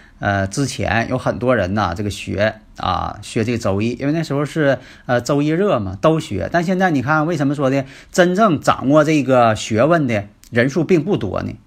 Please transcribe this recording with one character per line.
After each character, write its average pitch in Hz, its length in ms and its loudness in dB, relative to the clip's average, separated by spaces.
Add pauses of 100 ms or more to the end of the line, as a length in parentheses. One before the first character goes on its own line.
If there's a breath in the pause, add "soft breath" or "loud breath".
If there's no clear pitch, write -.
(200 loud breath)
呃， 98 280 0
之 139 180 -4
前 107 440 -2
有 127 80 -2
很 120 220 -4
多 123 160 0
人 95 180 -2
呢， 101 240 0
这 107 60 -6
个 101 60 -4
学 98 520 -4 (160)
啊， 85 460 -4
学 - 200 -2
这 117 80 -2
个 117 60 -2
周 101 240 -2
易， 113 120 -2
因 131 120 -8
为 147 80 -2
那 165 80 -2
时 156 120 -6
候 143 120 -2
是， 139 320 0 (300 loud breath)
呃， 123 120 2
周 143 220 0
易 147 60 0
热 165 320 0
嘛， 95 200 -6
都 160 200 2
学。 95 320 -6
但 170 120 0
现 180 140 -2
在 185 140 2
你 139 100 0
看， 151 240 0
为 170 100 -2
什 143 120 0
么 147 80 0
说 143 160 0
的 135 140 0 (260 loud breath)
真 180 240 4
正 190 260 4
掌 - 280 0
握 151 140 6
这 151 200 2
个 123 320 4
学 107 280 0
问 160 220 2
的 104 220 -2 (240)
人 117 180 2
数 165 140 0
并 160 200 2
不 180 140 0
多 92 240 -4
呢？ 101 120 -6 (140)